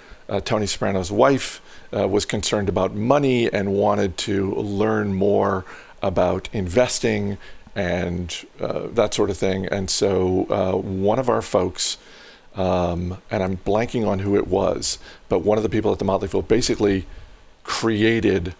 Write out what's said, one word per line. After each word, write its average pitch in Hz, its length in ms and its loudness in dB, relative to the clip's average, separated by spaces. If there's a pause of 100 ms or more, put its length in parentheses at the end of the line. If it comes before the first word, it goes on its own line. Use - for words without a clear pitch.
(280)
uh, 101 120 -2
Tony 107 260 -2
Soprano's 98 460 -2
wife, 127 500 2 (340)
uh, 101 120 0
was 98 180 2
concerned 104 420 -2
about 95 280 0
money 123 560 2
and 101 220 0
wanted 101 440 2
to 98 380 -2
learn 104 580 0
more 101 520 2 (360)
about 92 500 0
investing 104 840 0 (380)
and, 90 720 -4 (140)
uh, - 280 -6
that 107 260 0
sort 101 160 2
of 95 80 -4
thing. 95 300 -2
And 95 220 -2
so, 92 600 2
uh, 95 260 0
one 98 440 0
of 127 100 -2
our 113 140 2
folks, - 540 -2 (580)
um, 90 640 0 (100)
and 107 140 -2
I'm 95 140 -4
blanking 110 500 0
on 101 120 0
who 98 160 0
it - 120 2
was, - 500 0 (320)
but 98 100 2
one 104 180 4
of 107 60 0
the 110 60 2
people 101 220 2
at 95 80 0
the - 60 -2
Motley 98 220 0
Fool 98 140 -2
basically 104 640 2 (580)
created 104 960 2